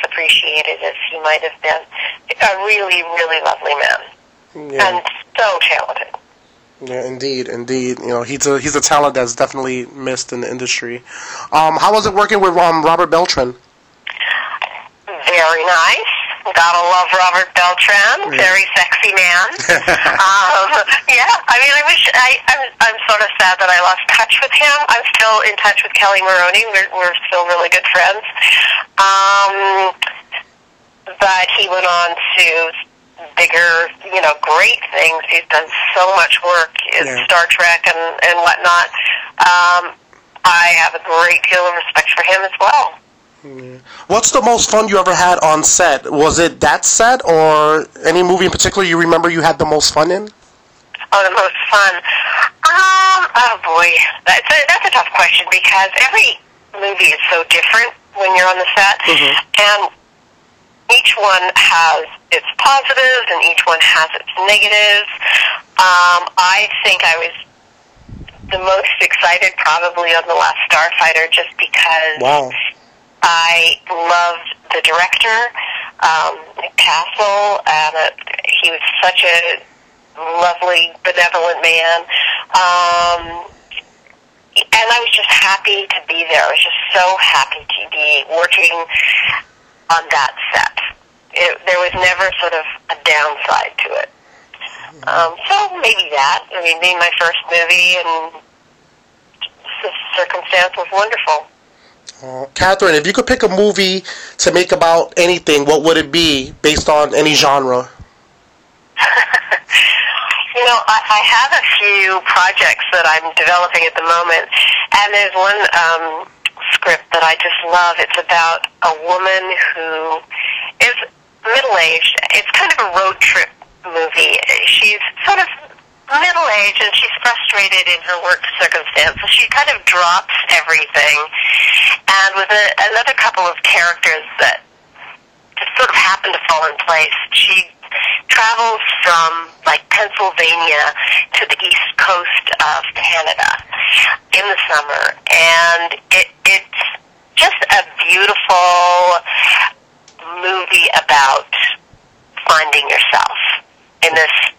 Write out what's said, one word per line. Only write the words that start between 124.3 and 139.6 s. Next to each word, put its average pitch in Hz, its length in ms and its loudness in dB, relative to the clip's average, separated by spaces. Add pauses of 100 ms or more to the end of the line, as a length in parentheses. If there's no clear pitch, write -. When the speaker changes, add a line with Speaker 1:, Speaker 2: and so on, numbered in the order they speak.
Speaker 1:
She's - 320 2 (240)
sort 403 160 2
of 349 80 2 (640)
middle-aged, 277 720 0
and 208 160 0
she's - 240 0
frustrated 196 640 0
in 175 220 -2
her 180 140 -4
work 180 180 0 (200)
circumstance, 165 600 0
so 202 80 -8
she - 200 4
kind 294 280 0
of - 80 -16
drops 180 480 0 (180)
everything. 151 680 0 (920)
And 196 280 2
with 190 140 -2
a, 208 140 4 (260)
another 240 300 0
couple 190 240 0
of 175 180 -4
characters 165 640 0 (160)
that - 240 0 (920)
just - 180 -6
sort 254 140 2
of - 60 -2
happen 190 360 0
to - 160 -4
fall 160 200 2
in 147 80 -8 (100)
place, 160 260 0 (200)
she - 360 2 (600)
travels 226 520 0 (220)
from, 165 460 0 (180)